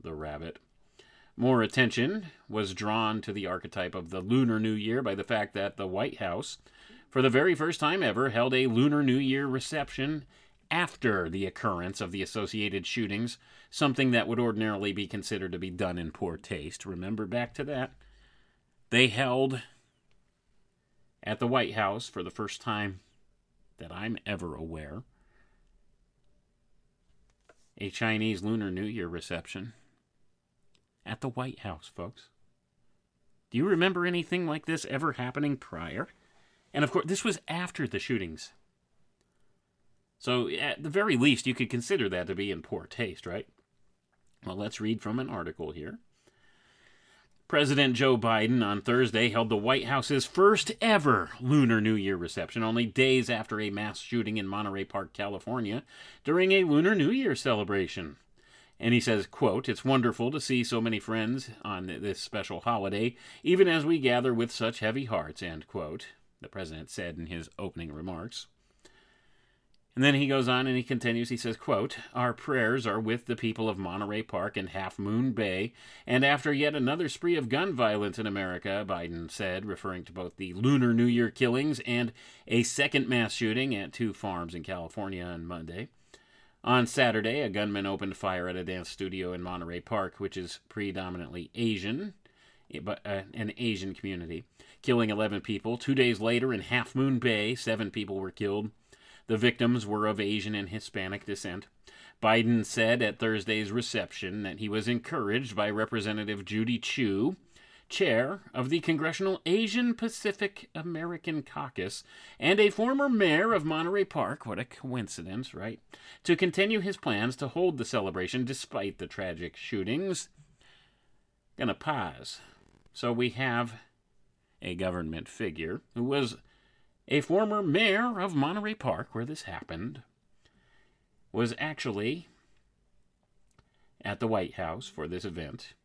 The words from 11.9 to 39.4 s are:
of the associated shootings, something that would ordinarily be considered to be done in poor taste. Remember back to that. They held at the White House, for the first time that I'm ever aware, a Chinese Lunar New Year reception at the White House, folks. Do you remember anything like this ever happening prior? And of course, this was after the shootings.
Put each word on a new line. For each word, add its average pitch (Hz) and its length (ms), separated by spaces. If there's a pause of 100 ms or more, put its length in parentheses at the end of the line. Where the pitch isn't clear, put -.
of 92 100
the 98 120
associated 98 640
shootings, 113 520 (320)
something 135 400
that 117 160
would 117 140
ordinarily 107 520
be 98 140
considered 95 460
to 92 60
be 92 120
done 90 260
in 85 140
poor 85 260
taste. 80 480
Remember 98 400
back 120 300
to 147 100
that. 131 280 (960)
They 123 180
held 131 520 (1600)
at 104 160
the 123 80
White 120 280
House, 107 340
for 92 140
the 90 80
first - 300
time 104 400 (800)
that 85 140
I'm 104 340
ever 87 300
aware, 80 480 (2750)
a 98 120
Chinese 110 520
Lunar 107 300
New 92 100
Year 107 240
reception 87 680 (1300)
at 101 160
the 135 80
White 127 300
House, 85 340
folks. - 340 (1200)
Do 117 60
you 135 80
remember 180 400
anything 175 420
like 156 200
this 160 240
ever 139 220
happening 135 440
prior? 87 520 (640)
And 147 100
of 147 60
course, 180 160
this 190 180
was 202 240
after 165 380
the 104 120
shootings. 92 540 (1700)